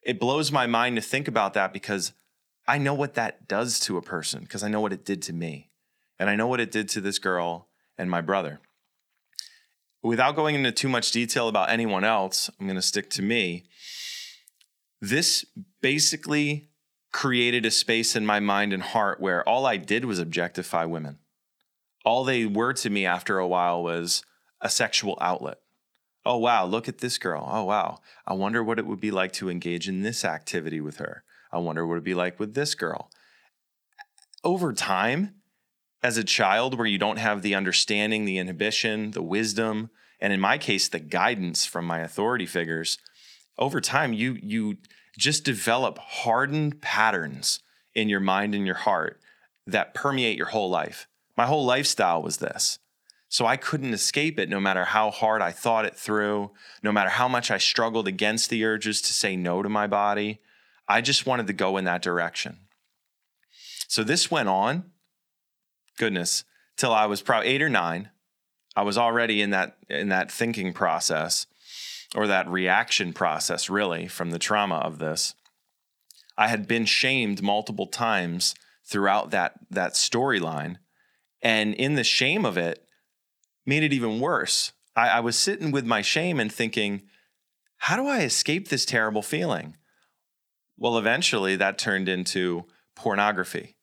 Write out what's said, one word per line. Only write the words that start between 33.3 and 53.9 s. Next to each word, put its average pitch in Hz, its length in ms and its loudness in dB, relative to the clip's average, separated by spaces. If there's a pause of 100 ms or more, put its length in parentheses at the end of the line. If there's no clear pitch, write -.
Over 175 280 0
time, 117 600 0 (680)
as 117 140 2
a 113 80 0
child 113 520 2
where 117 100 0
you 101 120 2
don't 104 200 0
have 104 240 0
the 101 120 2
understanding, 104 720 2
the 95 140 -2
inhibition, 107 720 -2
the 90 100 -4
wisdom, 107 680 -2 (300)
and 101 120 0
in 98 80 2
my 110 180 4
case, - 300 0
the 87 120 -4
guidance 87 640 0
from 85 200 -6
my 82 140 -2
authority 104 460 -2
figures, 82 520 -4 (580)
over 139 240 0
time, 139 320 0
you, 117 300 -2
you 104 360 -4 (380)
just 151 280 0
develop 117 540 0
hardened 139 840 -2
patterns 101 800 0 (340)
in 110 140 2
your 101 120 2
mind 98 340 2
and 101 120 0
your 92 100 -2
heart 87 440 0 (460)
that - 280 0
permeate 127 420 0
your - 120 -2
whole 101 220 0
life. 78 380 -4 (280)
My 120 100 4
whole 147 180 2
lifestyle 110 580 2
was 82 140 -4
this. - 420 -4 (500)
So - 160 0
I 120 120 4
couldn't 135 360 -4